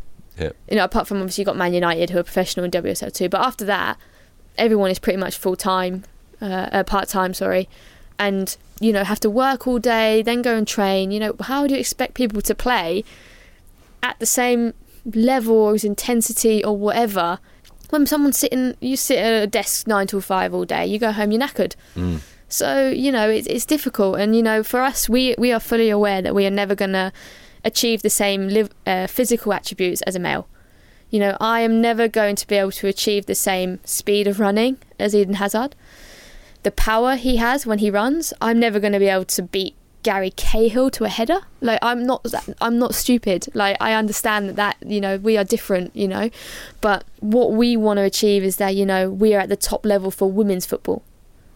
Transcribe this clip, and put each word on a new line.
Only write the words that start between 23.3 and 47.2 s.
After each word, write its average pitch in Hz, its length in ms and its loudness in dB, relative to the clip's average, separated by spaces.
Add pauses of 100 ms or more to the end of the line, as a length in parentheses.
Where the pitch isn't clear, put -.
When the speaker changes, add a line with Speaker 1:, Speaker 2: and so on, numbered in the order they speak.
Speaker 2:
it's, 220 160 0
it's - 180 -4
difficult. 220 560 0
And, 214 160 2
you 233 60 4
know, 220 200 2
for 247 200 -2
us, 262 260 -2
we, 254 300 2
we 247 140 2
are 226 80 0
fully 226 280 2
aware 208 320 2
that 185 140 -2
we 196 100 4
are 196 60 0
never 202 240 0
gonna 190 400 -2 (500)
achieve 226 380 0
the 214 80 0
same 196 380 0
liv-, 208 260 0 (120)
uh, 185 200 0
physical 226 480 0
attributes 185 480 -4
as 185 120 -4
a 185 40 -4
male. 156 280 -4 (640)
You 214 120 0
know, 202 200 2
I 226 200 2
am 226 200 2
never 233 280 2
going 208 280 0
to - 100 -6
be 202 100 0
able 196 160 0
to - 160 -4
achieve 202 360 0
the 196 100 -4
same 185 520 -2
speed 208 400 0
of 202 120 0
running 220 380 2 (220)
as 202 160 0
Eden 202 200 2
Hazard. 214 400 -2 (920)
The 202 60 0
power 233 460 2
he 247 200 0
has 240 280 0
when 220 140 0
he 208 120 2
runs, 247 520 0
I'm 233 180 2
never 220 180 2
gonna 202 200 2
be 196 100 4
able 190 160 2
to - 180 -4
beat 185 320 -6 (300)
Gary 190 320 0
Cahill 233 560 4
to - 120 -4
a 208 40 0
header. 262 320 0 (200)
Like, 226 220 0
I'm 240 240 0
not, 254 200 -2 (340)
I'm 233 180 2
not 247 160 0
stupid. 220 580 0
Like, 202 280 0
I 220 140 0
understand 214 540 0
that, 190 80 -10
that, 202 200 0 (100)
you 208 140 -2
know, 196 180 -2
we 220 180 2
are 202 80 2
different, 196 500 -2
you 202 140 -2
know. 202 220 -2 (500)
But 208 240 0 (160)